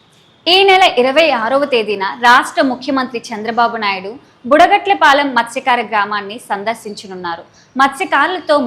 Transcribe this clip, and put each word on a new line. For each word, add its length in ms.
ఈ 100
నెల 140
ఇరవై 240
ఆరవ 280
తేదీన 340
రాష్ట్ర 360
ముఖ్యమంత్రి 480
చంద్రబాబు 540
నాయుడు 280
బుడగట్లపాలెం 880
మత్స్యకార 420
గ్రామాన్ని 460
సందర్శించనున్నారు. 920
మత్స్యకారులతో 800